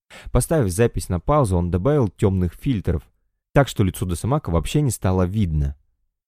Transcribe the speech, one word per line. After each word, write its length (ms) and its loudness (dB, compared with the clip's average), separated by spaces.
Поставив 400 0
запись 380 0
на 100 -2
паузу, 380 0
он 140 -2
добавил 360 2
темных 460 0
фильтров, 480 -2
так 160 4
что 160 -2
лицо 220 -2
Досамака 460 -2
вообще 300 0
не 100 0
стало 320 0
видно. 520 0